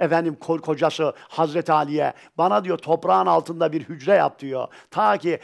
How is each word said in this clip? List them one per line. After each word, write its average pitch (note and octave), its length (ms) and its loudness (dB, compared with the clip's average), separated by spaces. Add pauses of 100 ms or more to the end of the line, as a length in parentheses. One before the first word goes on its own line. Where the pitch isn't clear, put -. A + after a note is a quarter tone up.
efendim E3 400 0
ko-, E3 200 -2
kocası D#3 520 -2 (160)
Hazreti D#3+ 440 -2
Ali'ye, D3 400 0 (260)
"Bana," G3 260 2
diyor, F3 140 -4
"toprağın F3 480 2
altında E3 460 0
bir D#3 100 -4
hücre D3+ 300 -2
yap," D#3+ 260 2
diyor. C3 300 -8 (220)
"Ta G#3 260 2
ki E3 280 -2